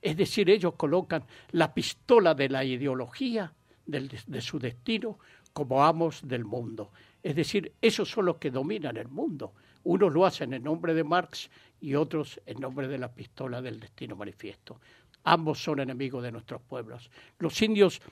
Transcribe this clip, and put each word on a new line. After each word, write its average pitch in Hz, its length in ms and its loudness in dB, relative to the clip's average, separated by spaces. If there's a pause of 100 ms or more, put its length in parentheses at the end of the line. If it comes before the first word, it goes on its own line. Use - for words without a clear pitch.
Es 160 160 -2
decir, 196 320 2
ellos 185 260 4
colocan 160 480 0 (280)
la 165 220 4
pistola 202 600 6
de 135 160 2
la 131 140 0
ideología 139 920 -4 (320)
del, 139 260 -6 (160)
de 127 140 -6
su - 180 -6
destino 208 600 -4 (340)
como 135 300 2
amos 160 440 2
del 123 180 -4
mundo. 110 460 -8 (320)
Es 160 120 -2
decir, 170 460 -2
esos 214 280 2
son 202 160 0
los 165 120 2
que 147 140 -4
dominan 139 460 -4
el 113 100 -10
mundo. 135 460 -6 (300)
Unos 180 280 4
lo 170 140 6
hacen 135 280 -2
en 123 100 -8
nombre 165 300 -2
de 160 100 2
Marx 170 460 -2 (300)
y 139 160 -4
otros 156 500 -2
en 120 140 -12
nombre 135 280 -6
de 139 100 -6
la 123 160 -8
pistola 127 480 -10
del 117 180 -10
destino 110 360 -14
manifiesto. 98 640 -14 (440)
Ambos 160 400 2
son 147 160 -2
enemigos 127 440 -6
de 120 80 -8
nuestros 117 300 -14
pueblos. 120 480 -14 (300)
Los 165 240 -4
indios 208 360 6 (120)